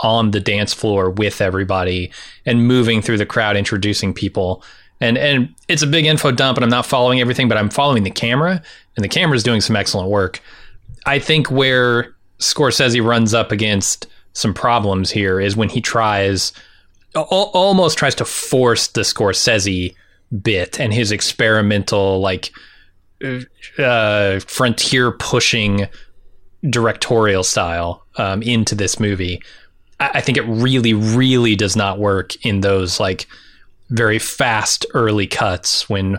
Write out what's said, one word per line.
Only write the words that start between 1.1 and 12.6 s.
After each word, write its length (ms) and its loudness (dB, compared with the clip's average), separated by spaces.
everybody 680 -2
and 220 2
moving 340 2
through 160 0
the 80 0
crowd, 320 0
introducing 560 -2
people. 500 -4
And, 160 2
and 360 0
it's 140 0
a 60 0
big 180 2
info 260 2
dump, 260 0
and 60 0
I'm 60 2
not 160 0
following 340 2
everything, 300 0
but 80 2
I'm 120 0
following 340 2
the 80 -4
camera, 500 -2
and 80 -2
the 60 -2
camera's 320 0
doing 200 2
some 140 0
excellent 340 -2
work. 300 0
I 100 2
think 320 0
where 640 2
Scorsese 640 0